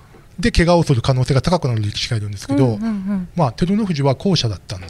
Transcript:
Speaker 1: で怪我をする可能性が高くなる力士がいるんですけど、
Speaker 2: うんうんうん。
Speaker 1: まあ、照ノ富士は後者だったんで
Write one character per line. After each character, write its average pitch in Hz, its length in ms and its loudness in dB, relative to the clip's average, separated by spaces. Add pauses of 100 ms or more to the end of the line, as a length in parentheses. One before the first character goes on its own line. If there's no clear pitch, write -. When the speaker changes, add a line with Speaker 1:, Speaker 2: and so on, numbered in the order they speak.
(380)
Speaker 1:
で 120 140 0
怪 170 120 4
我 175 120 6
を 165 80 4
す 147 100 4
る 113 80 0
可 135 100 0
能 127 120 2
性 135 100 0
が 131 80 4
高 175 180 2
く 139 80 -2
な 120 60 0
る 110 80 0
力 104 160 -4
士 - 100 -6
が 117 80 -2
い 107 40 -2
る 104 80 -8
ん 104 40 -8
で 101 60 -10
す - 80 -14
け 277 80 -2
ど、 277 120 4
Speaker 2:
う - 40 2
ん - 40 -2
う - 40 -4
ん - 40 -6
う 226 60 -2
ん。 196 480 -4
Speaker 1:
ま 160 120 2
あ、 113 40 -4
照 185 240 0
ノ 226 60 0
富 185 120 -2
士 139 80 -2
は 135 120 2
後 190 220 0
者 120 120 0
だ 101 80 -4
っ - 80 -14
た - 140 -14
ん - 20 -14
で 90 100 -16